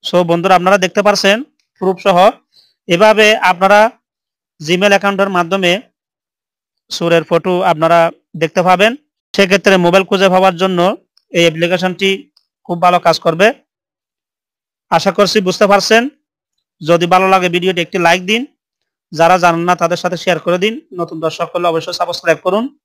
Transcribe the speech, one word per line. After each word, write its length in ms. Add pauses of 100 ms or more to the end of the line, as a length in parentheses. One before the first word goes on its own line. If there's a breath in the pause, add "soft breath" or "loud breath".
So 120 (140)
বন্ধুরা, 280
আপনারা 260
দেখতে 180
পাচ্ছেন 340 (440)
প্রুফ 240
সহ। 140 (680 soft breath)
এভাবে 380 (240)
আপনারা 300 (800)
Gmail 340
অ্যাকাউন্টের 420
মাধ্যমে 360 (1200)
চোরের 380
ফটো 260 (180)
আপনারা 260 (440)
দেখতে 260
পাবেন। 240 (420)
সেক্ষেত্রে 400 (100)
মোবাইল 260
খুঁজে 240
পাওয়ার 280
জন্য 180 (520)
এই 140
অ্যাপ্লিকেশনটি 640 (560)
খুব 180
ভালো 220
কাজ 180
করবে। 220 (1400)
আশা 280
করছি 200 (100)
বুঝতে 240
পারছেন। 300 (800)
যদি 340
ভালো 180
লাগে 220
ভিডিওটি 280
একটি 240
লাইক 140 (100)
দিন, 120 (680)
যারা 260
জানেন 300
না 140
তাদের 200
সাথে 200
শেয়ার 220
করে 200
দিন। 100 (260)
নতুন 240
দর্শক 300
হলে 180
অবশ্যই 280
সাবস্ক্রাইব 460
করুন। 180 (200)